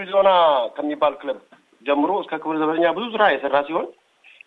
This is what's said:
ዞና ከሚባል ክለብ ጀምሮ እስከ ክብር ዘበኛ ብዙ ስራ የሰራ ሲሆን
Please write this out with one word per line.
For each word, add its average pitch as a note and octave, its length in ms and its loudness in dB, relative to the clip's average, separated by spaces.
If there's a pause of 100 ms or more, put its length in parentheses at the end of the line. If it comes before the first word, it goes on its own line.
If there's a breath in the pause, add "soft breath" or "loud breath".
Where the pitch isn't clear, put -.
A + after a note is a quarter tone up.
ዞና G3 220 4 (420)
ከሚባል D3 440 -2
ክለብ C3+ 240 -8 (460)
ጀምሮ D3 320 0
እስከ E3+ 180 -8
ክብር D#3 220 -8
ዘበኛ D#3+ 360 0
ብዙ G3+ 160 -6
ስራ G#3+ 160 -2
የሰራ C#3 360 0
ሲሆን D#3+ 260 -6 (600 loud breath)